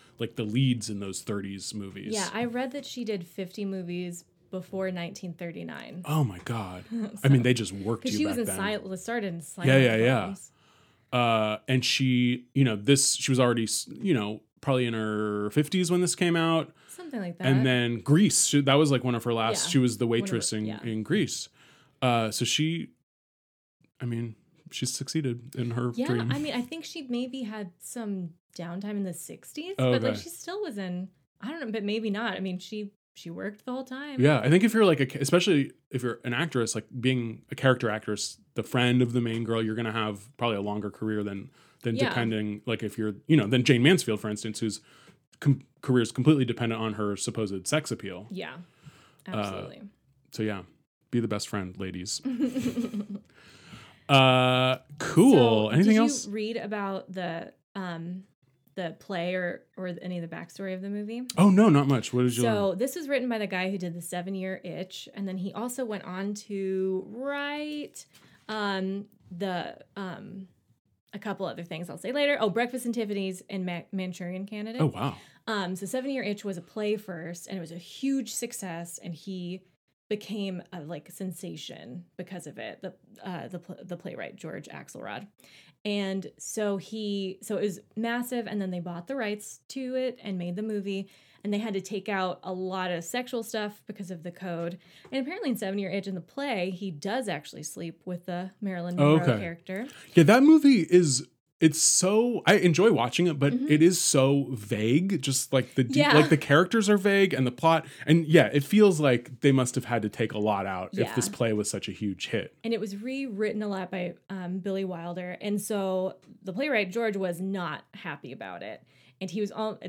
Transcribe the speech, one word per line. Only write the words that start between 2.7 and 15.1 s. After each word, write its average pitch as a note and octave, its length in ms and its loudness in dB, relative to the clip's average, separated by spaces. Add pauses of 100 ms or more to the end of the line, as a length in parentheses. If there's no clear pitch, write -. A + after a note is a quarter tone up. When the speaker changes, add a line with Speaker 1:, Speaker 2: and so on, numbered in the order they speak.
Speaker 2:
that C#4 140 -10
she B3 180 -10
did G3+ 220 -6
fifty F#3+ 380 -10
movies F3+ 600 -8 (260)
before F#3 400 -6
nineteen F3 420 -8
thirty-nine. E3 720 -12
Speaker 1:
Oh D3+ 200 0
my F#2+ 200 -4
God. F#2+ 440 -8
Speaker 2:
<laughs> - 40 -12 (320)
Speaker 1:
I C#3 40 6
mean, C3+ 120 8
Speaker 2:
So, A2 40 0
Speaker 1:
they B2+ 100 6
just G#2+ 180 -4
worked G2+ 320 -4
Speaker 2:
'cause C4 80 -2
Speaker 1:
you G#3 60 -2
Speaker 2:
she D4+ 80 0
was D4+ 100 -2
Speaker 1:
back A#3+ 40 -2
Speaker 2:
in G3 400 -4
Speaker 1:
then. - 0 - (120)
Speaker 2:
sil-, F#3 60 -8
started A3+ 300 -4
in E3+ 80 -6
Speaker 1:
Yeah, E3 40 -8
Speaker 2:
silent C3+ 420 4
Speaker 1:
yeah, A#2 140 6
yeah. A#2 280 4
Speaker 2:
films. G2 260 -10 (640)
Speaker 1:
Uh, A2+ 460 2 (100)
and C3 160 2
she, B2 680 2
you C#3 100 6
know, A2+ 120 2
this, C3+ 380 4
she - 160 -4
was B2 80 4
already, A#2+ 260 4
s-, - 220 -4 (140)
you F#3+ 140 2
know, G#2+ 260 -2 (220)
probably C3 240 2
in A#2 80 -2
her G#2+ 560 -2